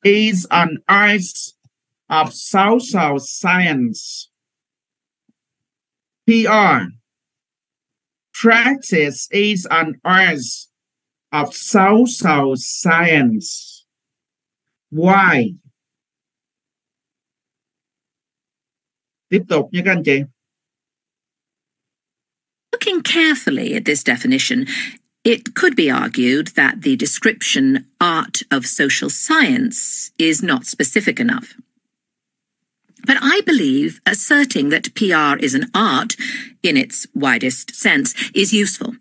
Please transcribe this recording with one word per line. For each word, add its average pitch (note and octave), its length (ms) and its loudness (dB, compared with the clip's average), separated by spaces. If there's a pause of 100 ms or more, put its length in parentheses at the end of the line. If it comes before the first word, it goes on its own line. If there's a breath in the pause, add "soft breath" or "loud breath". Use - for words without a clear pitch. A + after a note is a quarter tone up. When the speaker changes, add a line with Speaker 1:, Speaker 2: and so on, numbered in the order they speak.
Speaker 1:
is G3+ 480 2
an E3 260 0 (100)
art G3+ 640 0 (560)
of - 240 0
social G3 840 0
science. F3 1080 -2 (2000)
P A3+ 220 4
R G3 400 2 (1500)
practice A3+ 1000 0
is G3+ 380 0
an D#3+ 340 -2
art F3+ 360 2 (920)
of D3 220 -2
social F#3+ 1000 2
science. D#3 1300 0 (1040)
Why? E3+ 680 2 (3750)
Tiếp F#3 200 2
tục D#3 220 0
nha F3+ 140 -4
các F#3+ 60 2
anh E3+ 140 -2
chị. C#3+ 180 0 (2500)
Speaker 2:
Looking G4 320 -2
carefully D#4 680 0
at - 120 -4
this D3 180 -2
definition, B2+ 640 0 (580 loud breath)
it - 320 0
could E4+ 200 2
be D#3+ 140 2
argued C3 680 0
that D#3 280 0
the C3+ 120 2
description C3+ 920 0 (140)
"art E3+ 520 -2
of C3 140 -2
social - 440 -2
science" - 1080 -2
is D#3+ 260 0
not C#3+ 220 -2
specific - 540 -2
enough. - 360 -4 (1500)
But - 140 4
I E4+ 240 2
believe D#3+ 600 0
asserting G#3 640 2
that - 240 -2
P G3+ 180 0
R D3 260 2
is C3+ 180 -2
an - 180 -2
art, F#3+ 420 0 (460 loud breath)
in D3+ 160 0
its - 360 -4
widest B2+ 640 -2
sense, D3 380 0 (200 loud breath)
is G3 200 0
useful G#3 480 -2